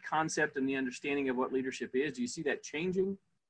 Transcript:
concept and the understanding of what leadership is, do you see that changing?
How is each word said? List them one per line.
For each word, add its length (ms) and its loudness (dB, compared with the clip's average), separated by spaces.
concept 540 2
and 100 2
the 80 2
understanding 540 0
of 60 2
what 160 0
leadership 420 -2
is, 200 2
do 80 -4
you 60 0
see 160 -6
that 200 0
changing? 540 0